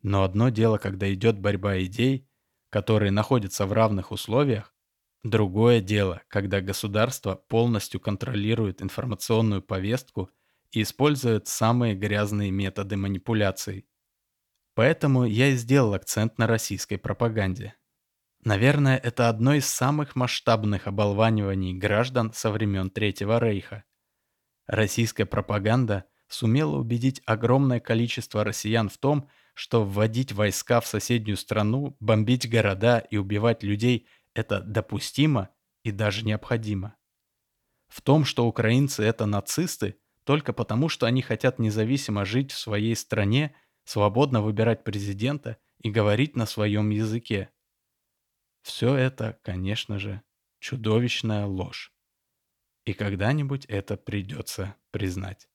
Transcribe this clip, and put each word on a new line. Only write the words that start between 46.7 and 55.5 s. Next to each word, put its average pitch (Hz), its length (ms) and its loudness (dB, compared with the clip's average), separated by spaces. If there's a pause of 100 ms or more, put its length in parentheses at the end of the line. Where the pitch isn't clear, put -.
языке. 107 600 -2 (1120)
Всё 123 320 0
это, 127 480 -2
конечно 98 560 -4
же, 101 240 -8 (360)
чудовищная 113 880 -2
ложь. 95 460 -8 (920)
И 101 80 -4
когда-нибудь 127 760 -2
это 101 300 -6
придётся 101 800 -8 (140)
признать. 95 640 -6